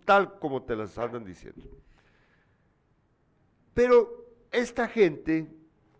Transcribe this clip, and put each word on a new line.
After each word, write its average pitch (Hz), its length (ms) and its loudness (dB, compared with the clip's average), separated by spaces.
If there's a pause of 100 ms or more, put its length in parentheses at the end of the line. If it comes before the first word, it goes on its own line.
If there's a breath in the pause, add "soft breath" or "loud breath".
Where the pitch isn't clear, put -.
tal 196 340 2
como 135 260 -6
te 120 120 -6
las 107 220 -10
andan 117 260 -8
diciendo. - 400 -20 (2000)
Pero 240 540 2 (240)
esta 233 360 -4
gente, 160 640 0 (500)